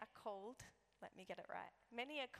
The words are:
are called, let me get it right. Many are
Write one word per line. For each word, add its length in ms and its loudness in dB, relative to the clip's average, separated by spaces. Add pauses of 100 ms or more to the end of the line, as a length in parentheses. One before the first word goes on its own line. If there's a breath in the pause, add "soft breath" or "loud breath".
are 100 -2 (100)
called, 420 0 (380)
let 140 -6
me 100 -6
get 120 0
it 100 -4
right. 240 0 (240)
Many 240 4
are 200 2